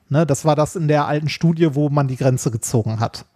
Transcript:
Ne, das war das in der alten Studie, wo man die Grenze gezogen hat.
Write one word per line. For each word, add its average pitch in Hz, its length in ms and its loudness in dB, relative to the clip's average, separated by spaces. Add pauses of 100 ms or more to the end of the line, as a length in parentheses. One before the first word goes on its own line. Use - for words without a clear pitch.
Ne, 151 180 2
das 139 180 -2
war 151 120 4
das 151 200 -2
in 156 120 -2
der 147 180 2
alten 147 220 -2
Studie, 165 460 2
wo 147 140 2
man 143 200 2
die 127 80 -4
Grenze 131 340 0
gezogen 110 500 -2
hat. - 360 -6